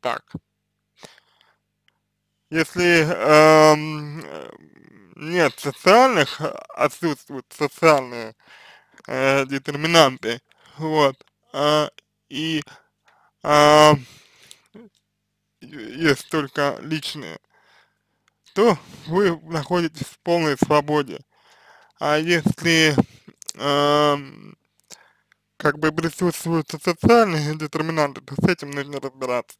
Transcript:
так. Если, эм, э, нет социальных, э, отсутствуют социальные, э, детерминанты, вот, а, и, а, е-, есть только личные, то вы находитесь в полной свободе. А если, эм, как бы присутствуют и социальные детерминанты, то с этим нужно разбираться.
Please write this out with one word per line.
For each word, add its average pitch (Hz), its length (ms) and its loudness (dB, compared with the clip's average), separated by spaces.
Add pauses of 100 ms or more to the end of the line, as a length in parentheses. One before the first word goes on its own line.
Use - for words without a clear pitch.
так. - 240 -8 (2250)
Если, 170 520 2
эм, 151 1200 4
э, 71 260 -16 (640)
нет 160 420 -2
социальных, 190 800 2
э, 151 80 -6 (260)
отсутствуют 143 760 -6
социальные, 131 840 -2 (720)
э, 135 400 -2
детерминанты, 139 960 0 (380)
вот, 151 380 0 (360)
а, 147 380 0 (380)
и, 151 340 -6 (800)
а, 151 520 6 (1700)
е-, 139 500 -6
есть - 200 -4
только 143 500 -4
личные, 143 580 -10 (1160)
то 202 240 2 (280)
вы 170 360 0
находитесь 165 640 -6
в - 140 -20
полной 165 380 0
свободе. 147 640 0 (800)
А 147 160 0
если, 160 800 0 (600)
эм, 143 1000 -2 (1000)
как 147 240 -4
бы 156 100 0
присутствуют 165 840 -4
и 160 60 -14
социальные 170 760 0
детерминанты, 156 640 -6
то 139 160 -14
с - 120 0
этим 147 220 -4
нужно 143 300 -10
разбираться. 131 600 -8